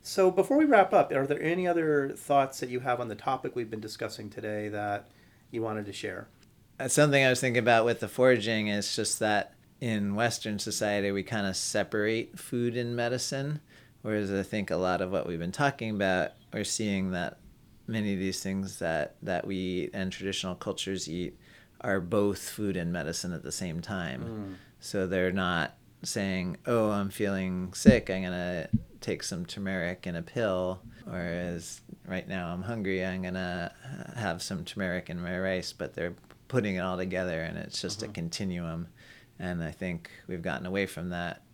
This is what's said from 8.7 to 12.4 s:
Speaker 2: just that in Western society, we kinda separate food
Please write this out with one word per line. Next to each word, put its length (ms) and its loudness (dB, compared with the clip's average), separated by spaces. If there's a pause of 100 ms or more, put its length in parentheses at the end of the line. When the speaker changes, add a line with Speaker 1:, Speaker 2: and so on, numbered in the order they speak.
Speaker 2:
just 240 0
that 340 2 (280)
in 340 0
Western 420 0
society, 540 0
we 100 0
kinda 320 -2
separate 840 0
food 360 -2